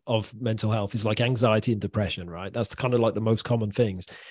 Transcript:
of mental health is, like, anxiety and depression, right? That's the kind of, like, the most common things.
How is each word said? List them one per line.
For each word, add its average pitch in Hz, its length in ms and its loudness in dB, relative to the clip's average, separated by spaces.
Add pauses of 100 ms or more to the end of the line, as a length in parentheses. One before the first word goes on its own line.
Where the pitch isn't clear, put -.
of 110 320 0
mental 113 320 0
health 107 240 -2
is, 104 80 0
like, 107 160 0
anxiety 120 540 4
and 104 80 -2
depression, 95 480 -4
right? 90 240 -10
That's 117 160 -2
the - 80 -10
kind 127 160 0
of, 117 80 4
like, 113 120 4
the 104 60 -2
most 110 240 2
common 110 280 0
things. 98 360 0 (240)